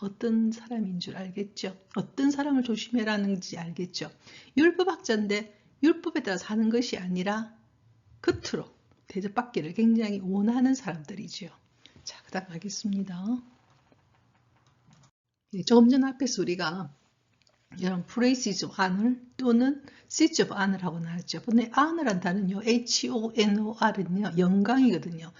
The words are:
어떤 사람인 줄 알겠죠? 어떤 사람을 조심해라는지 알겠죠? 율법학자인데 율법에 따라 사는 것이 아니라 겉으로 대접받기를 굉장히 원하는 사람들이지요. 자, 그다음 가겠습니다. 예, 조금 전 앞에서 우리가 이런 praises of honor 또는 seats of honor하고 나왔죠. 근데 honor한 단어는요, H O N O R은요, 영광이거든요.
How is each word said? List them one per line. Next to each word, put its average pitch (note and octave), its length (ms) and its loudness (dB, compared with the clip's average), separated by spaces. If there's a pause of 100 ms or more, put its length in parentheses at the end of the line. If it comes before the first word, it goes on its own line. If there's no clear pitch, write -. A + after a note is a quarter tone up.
어떤 A3+ 520 0
사람인 G#3 480 -6
줄 - 160 -10
알겠죠? F#3+ 600 -8 (200)
어떤 C4+ 340 0
사람을 C#4+ 320 0
조심해라는지 G#3+ 960 -2
알겠죠? E3+ 520 -8 (460)
율법학자인데 B3+ 1000 2 (280)
율법에 E4 400 2
따라 F#3+ 160 -4
사는 A3 320 0
것이 A#3 260 0
아니라 F#3+ 580 -4 (680)
겉으로 - 500 -4 (360)
대접받기를 G3 680 -4
굉장히 A3 480 2
원하는 A3+ 520 2
사람들이지요. E3+ 760 -10 (540)
자, - 200 -16
그다음 F#3 240 -8
가겠습니다. G3 920 -6 (2000)
예, F#3 80 -4
조금 A#3 260 8
전 C4 160 6
앞에서 C4 380 -2
우리가 F3 500 -4 (880)
이런 F3+ 280 -2
praises A#3+ 580 0
of - 160 -10
honor G3+ 360 2 (200)
또는 B3+ 460 2 (280)
seats D#4 320 2
of F#3+ 100 0
honor하고 F#3+ 480 -2
나왔죠. E3+ 420 -8
근데 A3+ 340 2
honor한 C#4+ 440 2
단어는요, G3 440 -2
H A#3+ 440 0
O A3+ 280 -2
N G#3 240 4
O A3 180 -4
R은요, G3+ 580 0
영광이거든요. F#3 1040 2